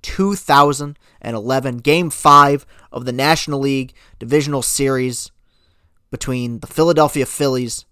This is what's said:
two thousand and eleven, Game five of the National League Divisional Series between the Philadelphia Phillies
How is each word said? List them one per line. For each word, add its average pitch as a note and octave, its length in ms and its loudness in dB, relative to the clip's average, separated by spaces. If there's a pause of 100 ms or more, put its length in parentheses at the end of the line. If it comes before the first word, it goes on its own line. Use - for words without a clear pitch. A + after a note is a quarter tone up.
two G3 340 -4
thousand D3 640 0 (220)
and A#2 120 -8
eleven, B2 440 -4
Game D#3 320 0
five C#3+ 560 6 (260)
of B2 140 -12
the B2 80 -6
National C#3+ 480 0
League C3+ 320 -4 (260)
Divisional C#3 420 -2
Series B2+ 720 -4 (800)
between A#2+ 480 -8
the - 80 -18
Philadelphia D#3 580 2
Phillies B2+ 680 -4